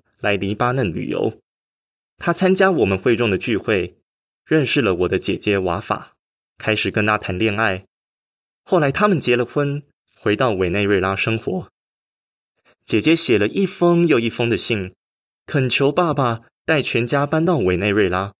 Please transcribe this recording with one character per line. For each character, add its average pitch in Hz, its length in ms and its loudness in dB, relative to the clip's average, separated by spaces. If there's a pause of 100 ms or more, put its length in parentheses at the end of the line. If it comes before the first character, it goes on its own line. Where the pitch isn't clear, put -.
(180)
来 104 160 -2
黎 98 180 -2
巴 120 200 -2
嫩 123 200 -2
旅 - 140 -6
游。 101 340 -4 (800)
他 - 140 -2
参 185 200 2
加 190 200 4
我 143 120 2
们 95 140 0
会 123 160 2
众 110 160 0
的 95 80 0
聚 113 180 -4
会， 92 400 -2 (480)
认 147 220 2
识 143 160 0
了 95 140 2
我 90 120 0
的 95 80 0
姐 92 220 -2
姐 101 200 0
瓦 92 200 -2
法， - 380 -6 (420)
开 110 160 -2
始 104 160 -2
跟 107 160 -2
她 107 100 2
谈 95 220 -6
恋 107 180 0
爱。 101 300 -2 (800)
后 180 120 4
来 143 100 2
他 190 160 0
们 185 140 2
结 120 160 2
了 120 100 0
婚， 143 340 -2 (360)
回 107 180 0
到 123 160 0
委 92 200 0
内 101 120 -2
瑞 101 160 2
拉 95 160 0
生 113 240 -2
活。 92 320 -6 (1120)
姐 110 160 0
姐 151 140 4
写 123 240 0
了 104 80 2
一 196 180 -2
封 175 440 2
又 139 100 4
一 117 100 0
封 117 200 -2
的 117 80 2
信， 98 360 -4 (540)
恳 135 220 0
求 139 240 2
爸 170 200 0
爸 123 300 -2 (220)
带 156 180 0
全 120 240 -2
家 143 180 0
搬 156 200 0
到 170 140 2
委 92 180 2
内 98 140 0
瑞 101 180 2
拉， 95 320 -4